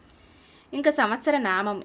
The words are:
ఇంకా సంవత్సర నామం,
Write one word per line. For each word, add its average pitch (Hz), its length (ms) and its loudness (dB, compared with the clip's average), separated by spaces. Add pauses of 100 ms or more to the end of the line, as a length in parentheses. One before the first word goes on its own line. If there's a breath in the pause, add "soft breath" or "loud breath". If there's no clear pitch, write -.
(720 loud breath)
ఇంకా 285 180 0
సంవత్సర 269 480 0
నామం, 202 460 -2